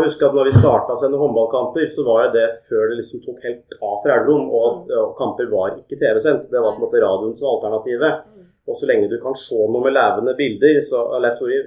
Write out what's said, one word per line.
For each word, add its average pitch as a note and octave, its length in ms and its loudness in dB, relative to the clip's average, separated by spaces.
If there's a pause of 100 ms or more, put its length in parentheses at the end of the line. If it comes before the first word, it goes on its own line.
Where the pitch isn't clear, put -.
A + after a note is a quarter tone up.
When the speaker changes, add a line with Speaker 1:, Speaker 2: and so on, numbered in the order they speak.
Speaker 1:
også E3 80 2
huske D3+ 180 2
at C3+ 60 2
når C3+ 100 4
vi C3+ 80 2
startet B2+ 380 4
å A#2+ 80 -2
sende C#3 200 0
håndballkamper, B2+ 720 0
så D3 160 -6
var A#2 220 4
jo B2 60 -2
det A2+ 160 2 (200)
før A2 200 0
det A#2+ 100 -4
liksom A#2 260 -10
tok - 180 -12
helt - 380 -10
av G#2 220 -6
for D3 80 0
Elverum, C3 400 2
og, A#2 380 0
Speaker 2:
Mm. A#2+ 100 -2
Speaker 1:
og G#2+ 180 -2
kamper B2 340 -4
var G2 280 -2
ikke - 200 -14
T - 60 -4
V-sendt. C3 460 0
Det B2 100 0
var G#2+ 160 0
på A#2+ 60 -6
en A2 80 -2
måte A#2+ 100 2
radioen G#2 380 0
som C#3 100 -6
alternativet. A#2+ 760 -2
Speaker 2:
Mm. F#3+ 200 -20 (200)
Speaker 1:
Og C3+ 100 -6
så C#3 100 -6
lenge A2 240 2
du A#2 100 -4
kan B2+ 140 -6
se - 200 -10
noe A2+ 280 0
med C3 100 2
levende A#2+ 440 2
bilder, C#3 460 2
så B2 380 -4
Leif A#2+ 180 0
Tore C3+ 280 -2